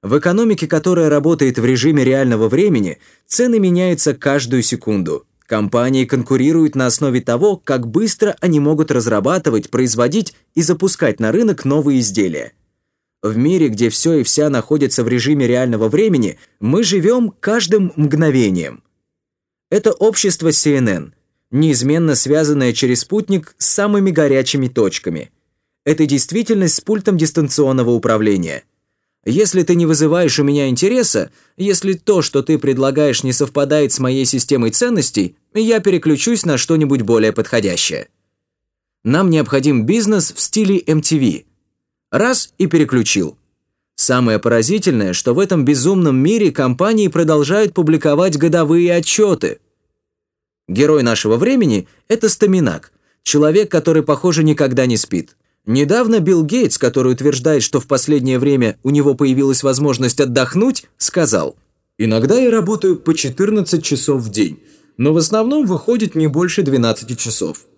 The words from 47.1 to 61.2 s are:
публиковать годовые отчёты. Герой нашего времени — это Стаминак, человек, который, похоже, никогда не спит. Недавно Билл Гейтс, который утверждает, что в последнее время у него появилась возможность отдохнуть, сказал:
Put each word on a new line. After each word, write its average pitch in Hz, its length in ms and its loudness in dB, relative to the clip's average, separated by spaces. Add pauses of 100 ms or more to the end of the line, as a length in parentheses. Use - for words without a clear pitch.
публиковать 160 640 2
годовые 170 580 2
отчёты. 170 640 0 (1080)
Герой 139 340 2
нашего 113 360 0
времени — 175 500 0 (200)
это 220 200 0
Стаминак, 170 640 0 (300)
человек, 156 480 2
который, 156 320 2
похоже, 160 420 0
никогда 135 400 2
не 120 140 0
спит. - 380 -6 (300)
Недавно 196 540 2
Билл 165 240 2
Гейтс, 208 320 0
который 127 360 0
утверждает, 135 500 0
что - 180 -2
в 123 60 -16
последнее 131 520 0
время 127 440 0
у 135 80 -2
него 143 240 2
появилась 135 480 0
возможность 131 580 0
отдохнуть, 131 640 0 (140)
сказал: 95 580 -2 (400)